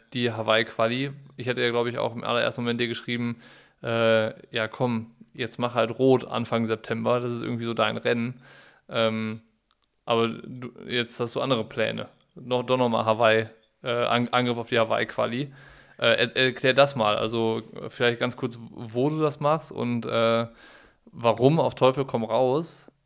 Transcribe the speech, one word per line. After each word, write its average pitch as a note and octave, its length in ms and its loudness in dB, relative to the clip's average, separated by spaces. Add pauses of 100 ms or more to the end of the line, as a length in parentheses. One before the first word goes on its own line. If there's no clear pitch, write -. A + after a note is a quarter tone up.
(120)
die A#2+ 200 0
Hawaii-Quali. A2+ 800 0 (240)
Ich B2 120 -6
hatte B2 140 0
ja, A#2+ 80 2
glaub A#2+ 160 2
ich, A#2 120 -4
auch A#2 160 -2
im A#2 100 -10
allerersten A#2 380 0
Moment A#2+ 180 -2
dir A#2+ 80 0
geschrieben, A#2+ 480 -4 (460)
äh, A2+ 500 2 (220)
„Ja A2 140 0
komm, A#2 440 -2 (200)
jetzt - 260 -8
mach A#2+ 160 -2
halt A#2 240 0
rot C3 280 4
Anfang A#2 400 -2
September, A2+ 540 -2
das A#2+ 120 -6
ist A#2 100 -6
irgendwie A#2 220 -6
so A#2 100 -4
dein A2+ 220 0
Rennen.“ A#2+ 460 -2 (460)
Ähm, A2 520 -2 (640)
aber A#2 240 0
du, B2 420 -12 (160)
jetzt A#2+ 340 -6
hast A#2 160 -6
du B2+ 40 -2
andere B2+ 240 0
Pläne. A2 440 -4 (260)
Noch, B2 300 -4
doch B2+ 120 2
nochmal A2+ 280 2
Hawaii, A2 420 4 (360)
äh, C3+ 80 -8
An-, A#2+ 380 2
Angriff A#2+ 300 2
auf A#2 100 -6
die A#2+ 100 2
Hawaii-Quali. A2+ 760 -2 (460)
Äh, - 80 2
er-, A#2 300 2
erklär C3 380 2
das C#3 220 4
mal, G#2 200 2
also A2+ 460 0 (260)
vielleicht A#2+ 320 0
ganz B2 160 -2
kurz, A#2+ 220 -6 (120)
wo A#2+ 400 -2
du D#3 100 -4
das C#3+ 200 -2
machst D3 320 0
und, A#2+ 340 -4
äh, A#2 400 2 (640)
warum A#2 460 4
auf B2+ 160 0
Teufel C3 300 4
komm A#2+ 200 -4
raus, B2+ 640 -2 (160)